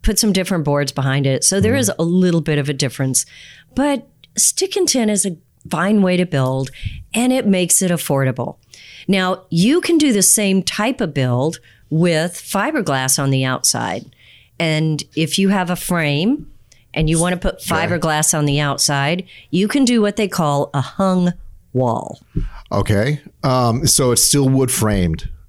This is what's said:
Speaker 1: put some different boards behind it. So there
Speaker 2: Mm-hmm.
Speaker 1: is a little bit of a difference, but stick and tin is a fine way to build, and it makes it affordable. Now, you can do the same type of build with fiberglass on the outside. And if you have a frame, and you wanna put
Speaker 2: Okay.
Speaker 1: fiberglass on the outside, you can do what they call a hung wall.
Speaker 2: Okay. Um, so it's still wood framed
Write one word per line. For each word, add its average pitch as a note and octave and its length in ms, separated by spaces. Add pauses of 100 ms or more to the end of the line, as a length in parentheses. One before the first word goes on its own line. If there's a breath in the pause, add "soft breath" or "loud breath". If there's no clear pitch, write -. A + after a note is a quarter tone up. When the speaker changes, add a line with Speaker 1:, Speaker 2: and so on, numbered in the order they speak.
Speaker 1:
put G#3+ 180
some G#3 140
different F3+ 320
boards C#3+ 260
behind C3+ 340
it. C3+ 200
So G3 160
there - 100
Speaker 2:
Mm-hmm. C#4 80
Speaker 1:
is A#3+ 180
a E3 60
little E3+ 380
bit D3 180
of C#3 80
a D3+ 60
difference, C3 520 (500 loud breath)
but C#4 300 (300)
stick - 400
and F#4 140
tin A#3 200
is G3+ 160
a E3+ 120 (320)
fine G3 320
way F3+ 160
to F3+ 80
build, C3+ 440 (440 loud breath)
and B3 180
it B3+ 160
makes F3+ 340
it F#3 100
affordable. C3+ 640 (500 loud breath)
Now, F#3 420
you A3 320
can E4+ 160
do D4 140
the G3+ 100
same F#3+ 400
type A#3 380
of F3 140
build B2+ 460 (300 soft breath)
with E3 440
fiberglass G3 840
on C#3 120
the C3 160
outside. A#2 580 (560 soft breath)
And D#3 440 (120)
if D#3+ 240
you G3 100
have F#3 200
a F3+ 60
frame, E3+ 760 (440 soft breath)
and D#3 140
you D#3+ 100
wanna F3 180
put F#3+ 180
Speaker 2:
Okay. - 100
Speaker 1:
fiberglass D#3+ 680
on D3 100
the C#3+ 140
outside, D3 640 (280 loud breath)
you F#3+ 160
can C#4 180
do A#3 160
what G#3 140
they G#3+ 120
call C#3+ 460
a C#3 80
hung F#3 520 (400)
wall. B2 460 (520 loud breath)
Speaker 2:
Okay. G#2 500 (220)
Um, B2+ 420
so C3 260
it's A2+ 120
still C#3 260
wood C3 220
framed F#2+ 580 (200)